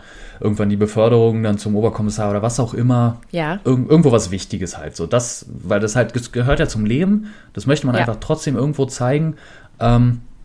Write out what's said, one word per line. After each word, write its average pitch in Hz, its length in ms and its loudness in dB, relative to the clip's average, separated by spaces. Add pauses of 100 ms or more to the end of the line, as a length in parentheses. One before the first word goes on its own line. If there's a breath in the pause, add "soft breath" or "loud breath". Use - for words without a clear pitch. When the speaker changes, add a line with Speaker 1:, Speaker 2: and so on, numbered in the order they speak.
(400 loud breath)
Speaker 1:
irgendwann 104 280 0
die 104 80 0
Beförderung 113 680 2
dann 104 160 0
zum 107 160 -4
Oberkommissar 107 560 0
oder 101 120 0
was 120 180 0
auch 120 140 -2
immer. 120 440 2 (120)
Speaker 2:
Ja. 170 340 -4
Speaker 1:
Irg-, 123 240 2
irgendwo 151 240 6
was 104 180 2
Wichtiges 95 460 -6
halt 76 200 -12
so. 85 100 -6
Das, - 420 -2
weil 101 320 -2
das 107 160 -2
halt, 120 180 0
das 120 180 -6
gehört 135 280 0
ja 147 80 0
zum 107 160 -2
Leben, 190 440 0 (260 loud breath)
das 101 120 -10
möchte 143 200 0
man 123 80 0
Speaker 2:
Ja. 104 80 2
Speaker 1:
einfach 110 180 -2
trotzdem 156 360 -2
irgendwo 139 300 -2
zeigen. 147 500 -2 (440 loud breath)
Ähm, 120 400 4 (240)